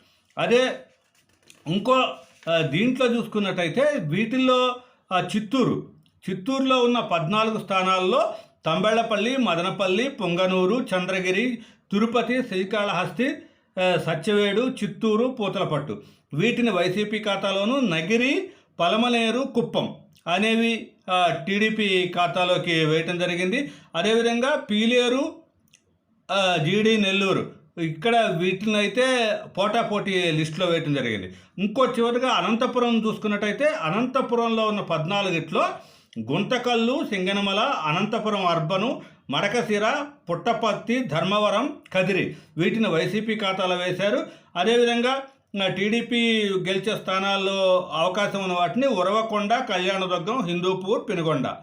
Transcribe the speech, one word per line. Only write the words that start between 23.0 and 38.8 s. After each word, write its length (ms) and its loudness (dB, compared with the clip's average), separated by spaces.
జరిగింది. 520 -2
అదేవిధంగా 600 2
పీలేరు, 800 0
ఆ, 320 2
జీడీ 340 4
నెల్లూరు 540 0
ఇక్కడ 360 0
వీటిని 380 0
అయితే 600 2
పోటాపోటీ 760 0
లిస్టులో 340 0
వేయటం 280 0
జరిగింది. 400 -4
ఇంకో 280 0
చివరిగా 440 0
అనంతపురం 760 0
చూసుకున్నట్టయితే 600 -2
అనంతపురంలో 1000 0
ఉన్న 140 -2
పద్నాలుగిట్లో 840 -2
గుంతకల్లు, 840 0
సింగనమల, 460 0
అనంతపురం 880 0
అర్బను, 540 0